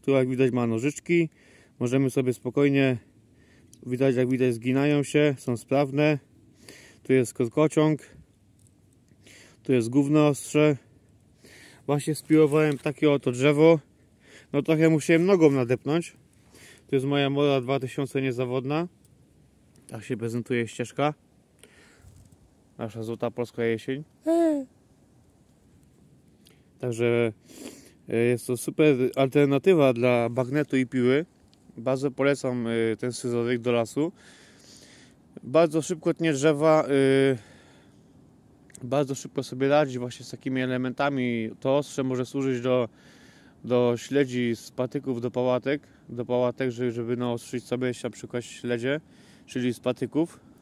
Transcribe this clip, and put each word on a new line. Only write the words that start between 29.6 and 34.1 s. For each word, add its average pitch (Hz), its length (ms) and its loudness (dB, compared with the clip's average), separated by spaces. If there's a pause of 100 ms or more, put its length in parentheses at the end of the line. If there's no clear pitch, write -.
dla 120 360 2
bagnetu 131 480 -2
i 131 80 0
piły. 131 400 0 (520)
Bardzo 131 340 -4
polecam, 127 560 -2
e, 113 280 -2
ten 127 180 -6
scyzoryk 120 480 -4
do 120 100 -2
lasu. 120 400 -2 (1300)